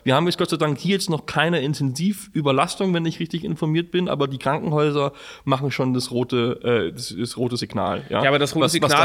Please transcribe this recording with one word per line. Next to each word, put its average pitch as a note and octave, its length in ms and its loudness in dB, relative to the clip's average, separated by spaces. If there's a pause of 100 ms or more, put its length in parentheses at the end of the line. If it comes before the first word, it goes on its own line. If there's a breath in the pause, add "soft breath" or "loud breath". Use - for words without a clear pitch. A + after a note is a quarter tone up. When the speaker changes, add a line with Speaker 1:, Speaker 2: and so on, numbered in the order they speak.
Speaker 1:
Wir C3 120 4
haben E3 120 4
jetzt F3 100 0
Gott F3+ 140 0
sei E3 60 -2
Dank D3+ 200 2
hier F3+ 160 0
jetzt F#3+ 160 -2
noch D3+ 160 -2
keine D#3+ 360 0
Intensivüberlastung, D3+ 1300 0
wenn E3 120 0
ich E3 140 -4
richtig E3 240 -6
informiert E3 480 -2
bin, F3+ 160 0
aber C#3+ 200 0
die C3+ 100 -4
Krankenhäuser D3 760 0 (300 loud breath)
machen C3+ 280 0
schon B2+ 220 0
das B2+ 180 -2
rote, B2 520 0
äh, A2 300 2
das, - 240 -10
das A#2+ 180 -6
rote A#2+ 220 -2
Signal, G2 520 -4
ja. A2 140 0
Speaker 2:
Ja, C#3 60 4
aber C#3+ 100 4
das C#3+ 160 0
rote D3 100 4
Speaker 1:
Was, C#3+ 160 2
was D3 100 4
Speaker 2:
Signal D3 140 6